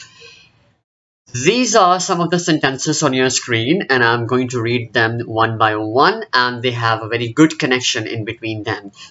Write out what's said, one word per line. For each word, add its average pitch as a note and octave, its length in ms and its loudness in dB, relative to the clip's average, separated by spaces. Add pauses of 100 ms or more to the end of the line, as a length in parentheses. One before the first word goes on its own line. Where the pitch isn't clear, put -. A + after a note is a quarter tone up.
(1300)
These A3+ 420 2
are F#3 220 4
some F3 220 -2
of E3+ 80 0
the F3 100 0
sentences D3 640 0
on C3 120 2
your C3 160 2
screen A#2 580 -2
and B2 160 4
I'm A#2 220 2
going B2+ 220 0
to B2 120 -4
read A#2 320 -4
them A#2 280 0
one A2+ 360 0
by G#2+ 200 2
one C#3+ 480 2 (100)
and B2 280 0
they B2+ 100 -2
have A2+ 300 -2
a G#2+ 60 -8
very A#2+ 200 -4
good D#3 300 2
connection B2+ 480 -2
in G#2+ 200 -6
between A2 380 -8
them. G2+ 260 -6 (200)